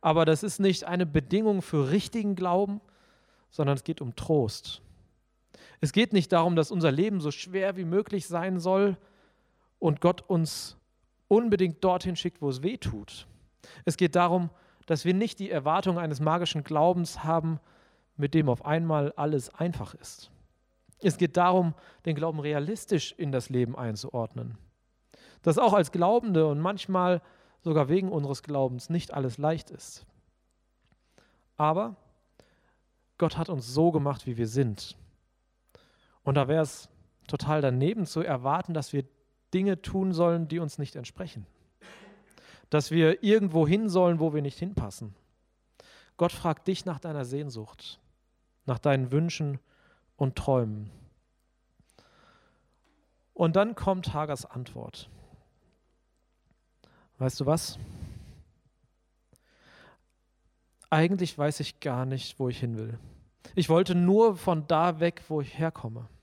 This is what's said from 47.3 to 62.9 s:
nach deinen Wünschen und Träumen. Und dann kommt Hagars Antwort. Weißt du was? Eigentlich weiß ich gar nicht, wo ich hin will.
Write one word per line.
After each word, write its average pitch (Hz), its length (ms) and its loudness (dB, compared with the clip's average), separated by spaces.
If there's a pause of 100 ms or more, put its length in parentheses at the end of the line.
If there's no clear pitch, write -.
nach 123 140 -2
deinen 135 340 2
Wünschen 147 480 -2 (560)
und 131 200 -2
Träumen. 107 540 -2 (2500)
Und 165 200 2
dann 208 200 2
kommt 185 400 -2
Hagars 147 320 -4
Antwort. - 640 -14 (2000)
Weißt 131 220 -4
du 139 60 -2
was? 160 320 -2 (3000)
Eigentlich 175 460 2
weiß 147 240 -2
ich - 200 -10
gar 127 260 -4
nicht, 131 320 -8
wo 131 100 -2
ich 123 120 -6
hin 117 160 -4
will. 110 220 -10 (560)